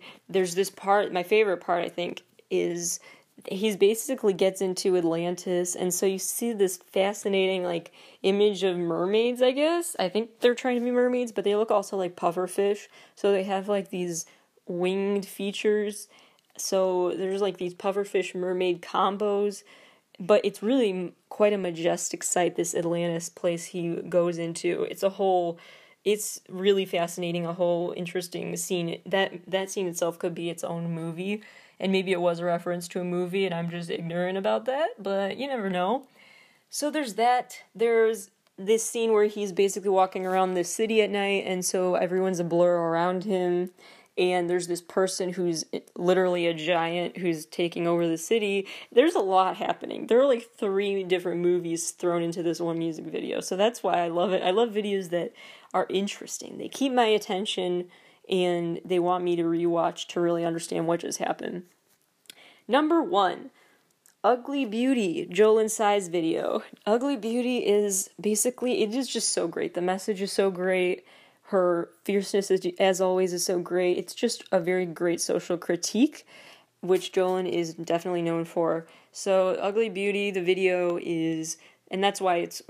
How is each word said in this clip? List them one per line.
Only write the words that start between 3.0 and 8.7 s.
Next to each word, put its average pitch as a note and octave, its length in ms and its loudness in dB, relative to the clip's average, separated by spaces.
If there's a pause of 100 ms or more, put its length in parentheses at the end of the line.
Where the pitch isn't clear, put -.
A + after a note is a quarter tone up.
he's G3+ 320 -2
basically A3 560 2
gets F#3+ 280 0
into F#3 360 0
Atlantis, F3 800 -2
and F3+ 180 -2
so G3+ 140 0
you F#3+ 100 0
see A#3 360 -4
this G3 240 0
fascinating, F#3+ 840 0
like, E3+ 280 -6 (320)
image G3+ 400 2
of F#3 140 0